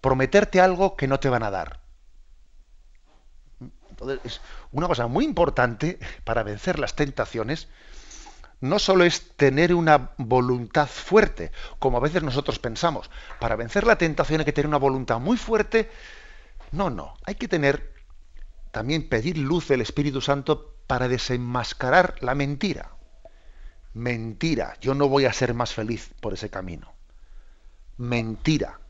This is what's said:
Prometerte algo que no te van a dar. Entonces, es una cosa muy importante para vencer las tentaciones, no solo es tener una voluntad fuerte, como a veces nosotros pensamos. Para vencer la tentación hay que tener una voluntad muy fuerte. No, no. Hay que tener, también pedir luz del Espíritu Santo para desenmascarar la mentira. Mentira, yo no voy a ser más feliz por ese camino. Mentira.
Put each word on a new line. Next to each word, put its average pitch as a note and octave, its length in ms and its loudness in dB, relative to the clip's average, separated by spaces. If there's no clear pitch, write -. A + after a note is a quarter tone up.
Prometerte C3+ 600 4
algo F#3 340 4
que C#3+ 120 -2
no C3+ 120 2
te C#3 100 2
van A#2+ 140 2
a G#2 80 -2
dar. F#2 280 -6
Entonces, C3 340 -8
es - 180 -12
una D#3 160 -2
cosa A#2+ 200 0
muy E3+ 180 2
importante D3 760 -2
para A2+ 200 -2
vencer G#2 360 -4
las B2 160 -4
tentaciones, C3+ 720 -2
no D#3 180 2
solo F#3 260 6
es - 300 0
tener D3 380 4
una D#3+ 440 6
voluntad B2 680 2
fuerte, - 640 2
como B2+ 180 2
a A#2+ 40 2
veces D#3 220 0
nosotros C3 360 -2
pensamos. B2 500 -4
Para A2 160 0
vencer A#2 300 0
la A3+ 120 6
tentación D#3 440 2
hay D3 40 0
que D3 80 0
tener D3 140 0
una D3+ 100 2
voluntad C3 420 2
muy G3 180 0
fuerte. A3 520 0
No, F3 180 -2
no. E2+ 340 -8
Hay G3+ 120 -8
que A#3+ 120 -8
tener, C#3+ 460 0
también C3+ 360 -4
pedir C#3 300 0
luz D#3 320 0
del C3 100 4
Espíritu C3+ 400 -2
Santo C#3 560 -2
para B2+ 200 0
desenmascarar B2 1120 0
la B2+ 140 -2
mentira. C#3+ 560 -2
Mentira, A#2 880 -2
yo C3+ 120 0
no C#3+ 160 4
voy C#3 160 4
a A#2+ 80 4
ser B2 200 0
más A#2 200 -2
feliz A2 380 -6
por G#2 120 -4
ese G#2 160 -8
camino. F#2 440 -10
Mentira. A#2+ 840 -2